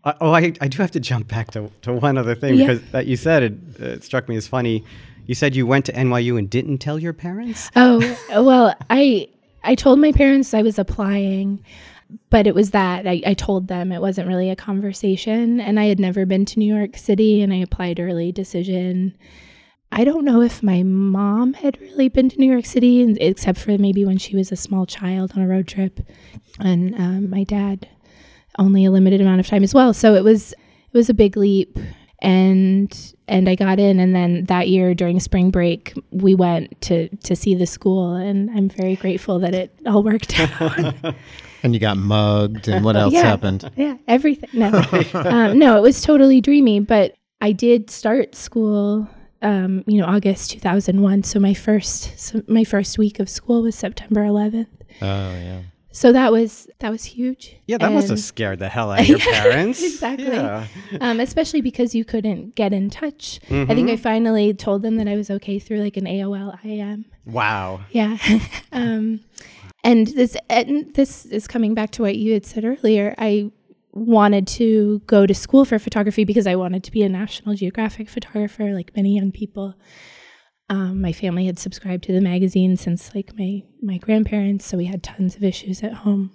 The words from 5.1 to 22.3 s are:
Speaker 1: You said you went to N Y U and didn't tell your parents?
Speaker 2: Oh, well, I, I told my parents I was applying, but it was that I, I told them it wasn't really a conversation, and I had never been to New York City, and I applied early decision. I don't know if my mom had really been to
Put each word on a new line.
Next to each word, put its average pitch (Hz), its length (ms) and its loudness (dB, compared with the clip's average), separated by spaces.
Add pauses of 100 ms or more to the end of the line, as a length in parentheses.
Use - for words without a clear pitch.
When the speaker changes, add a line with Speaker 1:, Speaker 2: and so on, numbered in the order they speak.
Speaker 1:
You 123 80 -6
said 139 200 -2
you 131 120 0
went 135 180 2
to - 100 -8
N 127 140 0
Y 123 100 0
U 120 180 -2
and 101 120 -4
didn't 131 300 -4
tell 147 200 -6
your 165 140 -8
parents? 208 640 -12
Speaker 2:
Oh, 247 240 6 (320)
well, 247 420 6 (160)
I, 247 380 2 (360)
I 247 120 2
told 277 240 4
my 302 120 6
parents 269 440 4
I 214 80 2
was 214 160 0
applying, 196 840 -4 (680)
but 214 160 4
it 196 80 2
was 196 160 2
that 190 360 -2
I, 180 200 -2
I 202 80 2
told 190 320 -4
them 180 240 -6
it 175 100 -6
wasn't 190 260 -4
really 185 220 -2
a 190 60 -4
conversation, 208 1040 -2
and 214 200 0
I 208 60 2
had 202 140 0
never 190 280 0
been 190 180 0
to - 140 -4
New 214 160 2
York 208 220 -4
City, 214 440 2
and 196 120 0
I 185 40 0
applied 175 420 -4
early 175 320 -4
decision. 185 840 -4 (760)
I 220 120 2
don't 294 220 2
know 240 160 6
if 240 200 0
my 185 220 2
mom 196 680 0
had 277 280 -4
really 269 280 0
been 262 200 2
to - 80 -8